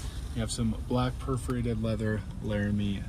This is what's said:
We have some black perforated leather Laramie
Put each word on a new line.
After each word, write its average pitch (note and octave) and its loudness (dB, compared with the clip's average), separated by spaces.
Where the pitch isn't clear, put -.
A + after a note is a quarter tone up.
We A#2+ -2
have A2 0
some A2+ 2
black B2 2
perforated A#2+ 0
leather G#2+ 2
Laramie G#2 2